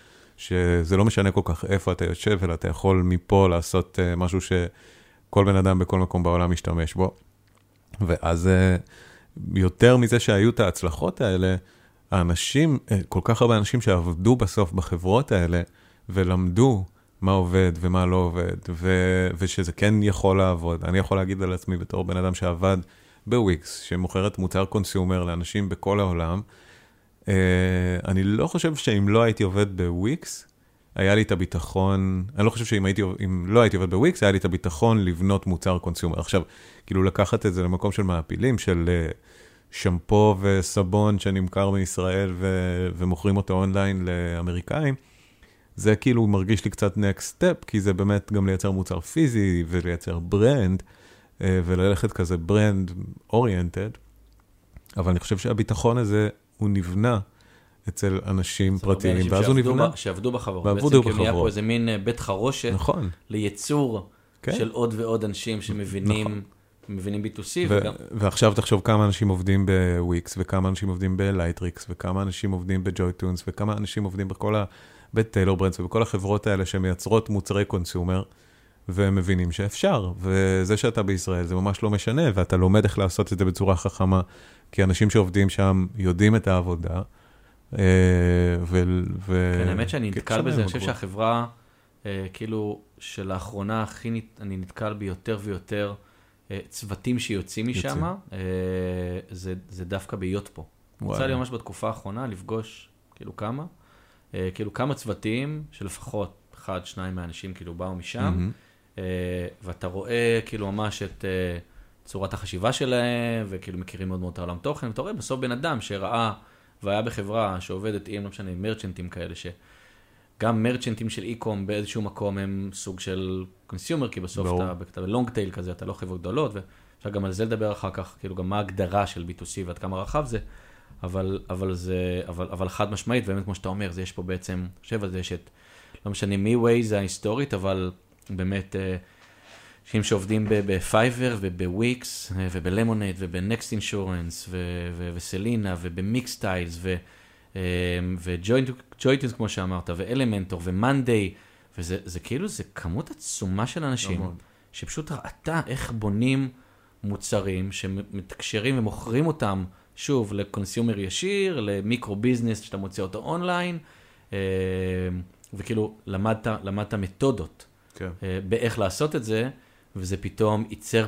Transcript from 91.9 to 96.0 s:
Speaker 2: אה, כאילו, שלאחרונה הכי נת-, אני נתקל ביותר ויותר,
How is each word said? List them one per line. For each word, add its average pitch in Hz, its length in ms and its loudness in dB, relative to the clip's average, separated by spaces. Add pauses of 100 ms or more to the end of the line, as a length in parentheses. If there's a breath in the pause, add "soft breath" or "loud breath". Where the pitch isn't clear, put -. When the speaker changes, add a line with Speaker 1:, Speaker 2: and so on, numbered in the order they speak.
Speaker 2:
אה, 95 280 -6
כאילו, 107 480 -6 (180)
שלאחרונה 98 840 -6
הכי 107 260 -8
נת-, 110 320 -8
אני 98 160 -8
נתקל 104 360 -8
ביותר 101 480 -6
ויותר, 101 520 -6 (580 soft breath)